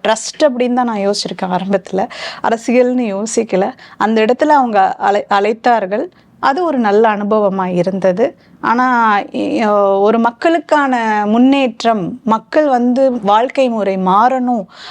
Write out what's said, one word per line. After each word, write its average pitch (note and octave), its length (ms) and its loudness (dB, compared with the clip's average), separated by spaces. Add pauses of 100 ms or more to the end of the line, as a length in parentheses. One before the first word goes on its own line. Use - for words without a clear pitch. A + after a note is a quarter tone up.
ட்ரஸ்ட் - 360 -2
அப்படின்னு B3 300 0
தான் B3 120 0
நான் G3+ 240 -2
யோசிச்சிருக்கேன் F#3 500 -4
ஆரம்பத்துல. F#3+ 480 -4 (360)
அரசியல்னு A3+ 800 0
யோசிக்கல. A3 480 -2 (260)
அந்த A3 280 2
இடத்துல B3 200 0
அவங்க A#3+ 500 2
அழை-, G3+ 340 0
அழைத்தார்கள். G#3+ 760 0 (320)
அது C#4 260 0
ஒரு D4+ 120 -2
நல்ல G#3+ 380 2
அனுபவமா G3+ 500 0
இருந்தது. F#3 720 -2 (240)
ஆனா, A#3 580 0
இ-, G3+ 800 0
ஒரு A3 200 2
மக்களுக்கான B3 1040 0
முன்னேற்றம், A#3 1000 0
மக்கள் A3+ 440 0
வந்து B3 540 0
வாழ்க்கை A#3+ 480 0
முறை G3 280 -2
மாறணும் A#3 680 2 (260)